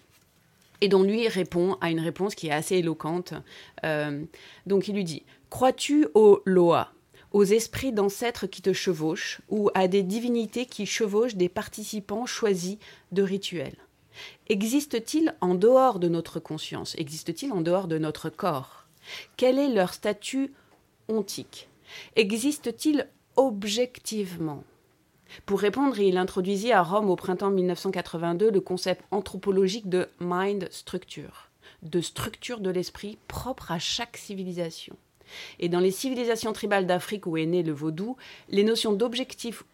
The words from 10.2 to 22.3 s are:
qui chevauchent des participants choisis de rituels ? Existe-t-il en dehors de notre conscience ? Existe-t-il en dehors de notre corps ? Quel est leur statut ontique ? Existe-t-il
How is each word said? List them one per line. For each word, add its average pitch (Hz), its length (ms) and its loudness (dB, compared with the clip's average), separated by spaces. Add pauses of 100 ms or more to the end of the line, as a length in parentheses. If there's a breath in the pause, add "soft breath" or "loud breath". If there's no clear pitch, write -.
qui - 180 -8
chevauchent 214 520 0
des 180 120 2
participants 214 760 -8
choisis 196 500 -2 (340 loud breath)
de 190 120 2
rituels ? 185 540 -6 (680 loud breath)
Existe-t-il 233 960 0
en 180 140 2
dehors 240 420 6
de 175 100 0
notre 165 320 -2
conscience ? 156 600 -10
Existe-t-il 160 520 -8
en 185 100 -2
dehors 180 260 0
de 160 100 -2
notre 156 320 -4
corps ? 151 540 -6 (540 loud breath)
Quel 254 220 4
est 285 100 2
leur 190 240 2
statut 262 580 -4 (560 soft breath)
ontique ? - 640 -6 (460 loud breath)
Existe-t-il 233 920 0 (280)